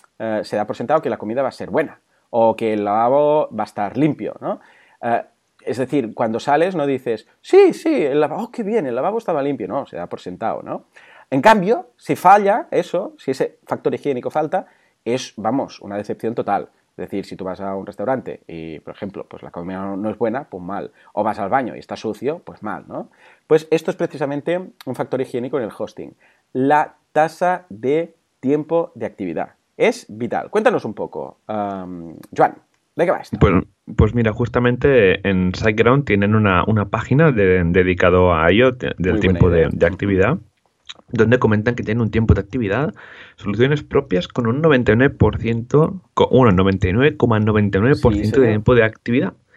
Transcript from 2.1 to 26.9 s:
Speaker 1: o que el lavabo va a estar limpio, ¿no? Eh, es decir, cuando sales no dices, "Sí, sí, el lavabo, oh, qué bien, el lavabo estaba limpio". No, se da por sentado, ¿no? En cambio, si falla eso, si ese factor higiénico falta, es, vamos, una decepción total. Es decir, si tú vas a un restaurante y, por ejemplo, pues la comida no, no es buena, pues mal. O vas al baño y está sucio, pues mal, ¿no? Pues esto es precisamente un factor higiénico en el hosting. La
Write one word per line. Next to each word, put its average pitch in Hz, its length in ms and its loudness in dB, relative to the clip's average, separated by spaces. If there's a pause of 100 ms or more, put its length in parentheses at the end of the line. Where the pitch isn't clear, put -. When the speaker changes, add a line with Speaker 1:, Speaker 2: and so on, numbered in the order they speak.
Speaker 1:
o 113 240 2
que 110 180 -2
el 104 100 -2
lavabo 139 720 2
va 107 80 -4
a - 20 -2
estar 104 320 -6
limpio, 131 440 -2
¿no? 180 180 -6 (440)
Eh, 117 180 0 (420)
es 120 140 -6
decir, 127 380 -2
cuando 113 240 -2
sales 165 360 0
no 143 120 -2
dices, 123 400 -4 (120)
"Sí, 370 340 6
sí, 285 300 -2
el 143 160 0
lavabo, 151 260 -2
oh, 233 60 -18
qué 240 120 -8
bien, 202 240 -2
el 120 80 -4
lavabo 180 240 -2
estaba 160 240 -2
limpio". 135 240 -4
No, 120 180 -6
se - 120 -14
da 87 100 -8
por - 120 -12
sentado, 90 440 -8
¿no? - 220 -10 (440)
En - 120 0
cambio, 220 560 2
si - 180 -4
falla 208 560 4
eso, 196 480 -2
si - 120 -6
ese - 360 -4
factor 131 260 -2
higiénico 127 380 -6
falta, 160 340 -2 (400)
es, 123 320 -4
vamos, 110 440 -4
una 101 160 -10
decepción 110 360 -6
total. 101 360 -4 (280)
Es 90 120 -12
decir, 98 160 -8
si 90 120 -16
tú 95 80 -12
vas 92 160 -10
a 98 120 -8
un 95 120 -10
restaurante 104 640 -8
y, 80 320 -14
por - 140 -18
ejemplo, - 340 -12
pues - 140 -20
la - 80 -18
comida 92 300 -10
no, 98 160 -8
no 104 140 -6
es 104 80 -8
buena, 120 260 -4
pues 95 180 -14
mal. 90 300 -10 (220)
O 104 100 -2
vas 107 160 -4
al 101 100 -4
baño 113 240 -2
y 62 60 -14
está - 160 -12
sucio, 120 480 -6
pues - 180 -20
mal, 101 260 -10
¿no? 156 220 -12 (380)
Pues 156 240 2
esto 160 200 0
es - 60 -10
precisamente 147 640 -4 (260)
un 131 80 -8
factor 135 280 -6
higiénico 131 360 -6
en 127 60 -4
el 95 120 -8
hosting. - 380 -12 (380)
La 143 440 0 (180)